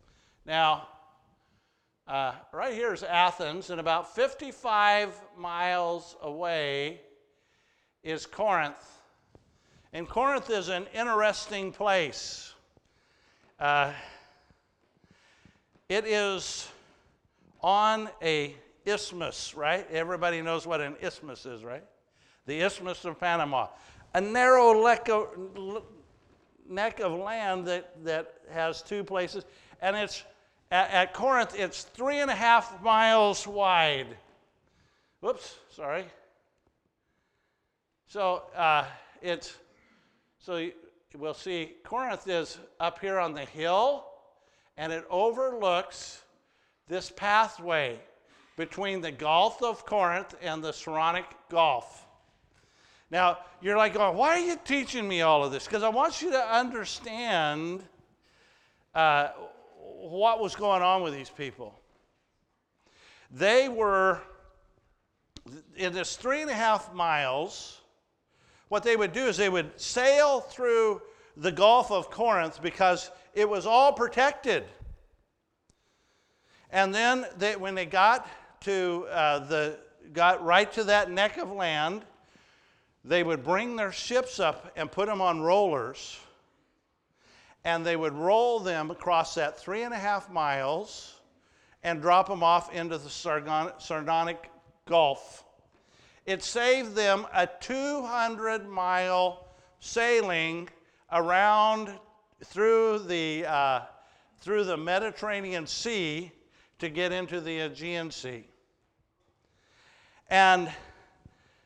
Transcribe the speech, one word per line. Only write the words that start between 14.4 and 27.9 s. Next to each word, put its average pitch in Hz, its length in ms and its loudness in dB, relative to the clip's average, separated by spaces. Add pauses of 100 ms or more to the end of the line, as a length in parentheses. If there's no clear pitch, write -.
it 208 180 -2
is 202 600 -2 (920)
on 214 480 2 (140)
a 151 320 -2 (300)
isthmus, 180 720 -6
right? 160 340 0
Everybody 165 520 -2
knows 165 220 -4
what 160 160 -2
an 147 200 -6
isthmus 156 440 -12
is, 117 200 -14
right? 123 180 -12 (640)
The 151 140 -4
Isthmus 185 440 -4
of 160 140 -8
Panama. 147 480 0 (480)
A 180 60 4
narrow 240 640 6
neck 233 240 4
of, 214 180 2 (300)
l-, 196 260 -10 (840)
neck 214 320 -4
of 190 100 -2
land 190 560 -4
that, 180 380 -6